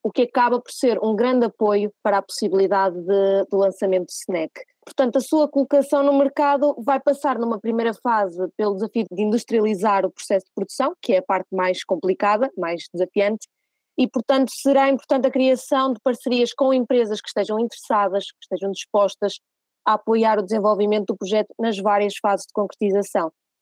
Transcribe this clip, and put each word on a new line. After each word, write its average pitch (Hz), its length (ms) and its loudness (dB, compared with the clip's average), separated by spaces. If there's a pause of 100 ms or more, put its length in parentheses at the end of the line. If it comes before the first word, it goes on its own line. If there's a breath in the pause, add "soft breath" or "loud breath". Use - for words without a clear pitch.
o 214 100 -4
que - 120 2
acaba 240 360 0
por - 120 -16
ser 233 320 0
um 220 120 0
grande 247 300 2
apoio 208 560 0
para 202 160 0
a 196 60 0
possibilidade 190 760 0
de, 196 520 2
do 202 60 0
lançamento 190 500 0
de - 60 -16
snack. 165 380 -6 (320)
Portanto, 254 340 0
a 262 40 2
sua 302 260 2
colocação 277 540 2
no 285 160 4
mercado 285 640 2
vai 269 200 0
passar 277 380 0
numa 226 220 -2
primeira 226 340 -2
fase 208 460 -2 (180)
pelo 208 160 0
desafio 208 380 -4
de 180 100 -4
industrializar 214 880 0
o - 40 -2
processo - 360 -4
de - 80 -20
produção, 262 440 -4
que - 140 -2
é 185 60 4
a - 20 -6
parte 185 300 -4
mais 185 320 -2
complicada, 202 760 0
mais 170 340 -6
desafiante, 202 540 -2 (500)
e, - 120 2
portanto, 262 440 0
será 269 380 2
importante 269 380 0
a 254 40 0
criação 262 640 0
de 214 100 -8
parcerias 240 480 0
com 269 220 2
empresas 240 480 0
que - 60 -16
estejam 214 320 -2
interessadas, 202 680 -2
que - 160 -20
estejam 196 300 -6
dispostas 196 640 -2 (500)
a 214 80 2
apoiar 220 460 0
o 208 40 -2
desenvolvimento 208 640 0
do 202 100 -4
projeto 208 420 -4
nas 226 180 -2
várias 202 420 0
fases 196 280 -2
de - 60 -20
concretização. 196 800 -2 (300)